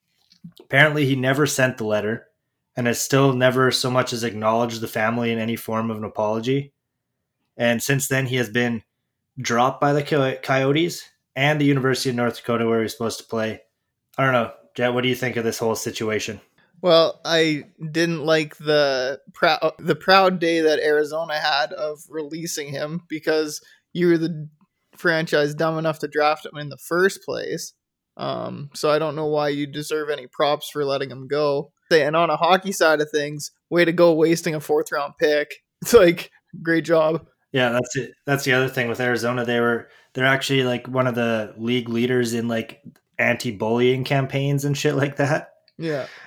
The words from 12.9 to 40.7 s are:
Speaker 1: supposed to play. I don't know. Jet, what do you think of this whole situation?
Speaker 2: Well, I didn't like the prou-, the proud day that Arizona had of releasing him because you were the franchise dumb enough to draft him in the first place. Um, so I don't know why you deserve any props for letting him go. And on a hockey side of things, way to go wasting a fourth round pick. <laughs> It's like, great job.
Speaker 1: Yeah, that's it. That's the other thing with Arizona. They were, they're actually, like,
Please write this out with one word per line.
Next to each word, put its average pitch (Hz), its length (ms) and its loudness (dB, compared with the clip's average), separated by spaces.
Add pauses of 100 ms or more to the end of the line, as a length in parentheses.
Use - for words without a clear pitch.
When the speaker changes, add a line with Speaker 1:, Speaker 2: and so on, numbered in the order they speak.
Speaker 1:
supposed 113 280 -6
to - 60 -16
play. 110 360 -6 (560)
I 135 60 0
don't 135 100 2
know. 113 180 0 (220)
Jet, 123 200 0
what 123 100 0
do 127 60 2
you 123 60 0
think 123 220 -4
of 117 60 -2
this 113 160 -2
whole 113 160 0
situation? 107 680 -6 (400)
Speaker 2:
Well, 165 420 4
I 160 420 0 (260)
didn't 160 340 -2
like 160 320 0
the 143 640 0 (100)
prou-, 160 460 0
the 165 180 0
proud 185 440 4
day 165 220 2
that 156 180 4
Arizona 151 600 0
had 151 320 -2
of 151 280 -8 (100)
releasing 156 600 -8
him 151 380 -6
because 156 540 -2 (320)
you 175 140 0
were 170 100 6
the 160 320 -4 (480)
franchise 160 560 0
dumb 160 240 -2
enough 156 220 -4
to - 80 -6
draft 151 380 0
him - 120 -16
in 147 120 -12
the 135 80 -16
first 185 460 -2
place. 127 500 -8 (440)
Um, 127 560 -8
so - 160 -2
I 151 100 4
don't 151 160 -4
know 156 120 -4
why 147 220 0
you 147 180 -4
deserve 151 420 -6
any 139 180 -6
props 147 420 -2
for 147 160 -4
letting 135 240 -2
him 131 180 -14
go. 143 440 -2 (200)
And 156 240 6
on 170 140 2
a 151 80 0
hockey 185 340 2
side 156 300 4
of 151 100 -4
things, 147 400 -4 (180)
way 175 160 4
to 165 60 2
go 175 220 6
wasting 165 420 2
a 156 40 -4
fourth 151 320 -2
round 143 280 -4
pick. 147 340 2 (140)
<laughs> - 140 -18
It's - 120 -6
like, 180 380 6 (320)
great 165 220 0
job. 160 420 2 (240)
Speaker 1:
Yeah, 127 180 2
that's 120 260 -2
it. 123 180 -8 (120)
That's 139 180 0
the 135 100 2
other 131 160 2
thing 127 180 -2
with 113 120 -4
Arizona. 120 460 -2
They 120 140 0
were, 117 300 0 (240)
they're 131 120 -2
actually, 135 380 2
like, 123 240 -2